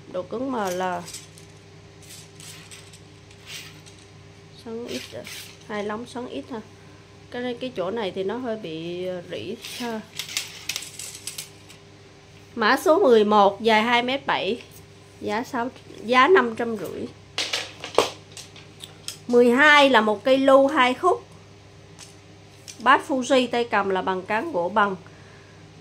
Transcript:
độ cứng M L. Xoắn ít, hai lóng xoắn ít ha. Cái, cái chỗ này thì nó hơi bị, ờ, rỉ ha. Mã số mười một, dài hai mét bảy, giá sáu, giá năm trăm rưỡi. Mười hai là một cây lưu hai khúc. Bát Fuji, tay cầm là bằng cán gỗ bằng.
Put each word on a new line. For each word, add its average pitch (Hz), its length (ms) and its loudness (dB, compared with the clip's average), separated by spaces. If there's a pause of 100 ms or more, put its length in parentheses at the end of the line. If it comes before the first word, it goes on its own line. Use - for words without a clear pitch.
(120)
độ 180 100 -6
cứng 254 300 -8
M - 20 -6
L. 185 280 -4 (3750)
Xoắn 233 220 -12
ít, 254 160 -10 (640)
hai 208 180 -8
lóng 214 220 -8
xoắn 247 220 -12
ít 277 220 -10
ha. 220 100 -10 (720)
Cái, 247 300 -8
cái 254 160 -10
chỗ 180 140 -4
này 214 200 -6
thì 190 140 -6
nó 208 120 -6
hơi 240 200 -6
bị, 175 500 -10
ờ, 180 240 -8
rỉ 165 240 -10 (240)
ha. 233 220 -8 (2500)
Mã 233 300 2
số 330 140 4
mười 233 260 6
một, 202 380 4
dài 214 200 4
hai 240 200 2
mét 262 240 -4
bảy, 170 340 -2 (600)
giá 208 240 -4
sáu, 247 240 -6 (360)
giá 254 240 4
năm 247 280 6
trăm 233 200 -4
rưỡi. 196 300 -10 (2250)
Mười 240 220 6
hai 285 400 8
là 226 100 6
một 214 240 -2
cây 262 140 4
lưu 269 280 6
hai 262 280 2
khúc. 370 300 0 (1500)
Bát 247 300 4
Fuji, 262 380 2
tay 240 180 -2
cầm 202 260 0
là 185 120 0
bằng 185 200 -2
cán 226 300 -4
gỗ 175 220 -2
bằng. 202 220 2 (840)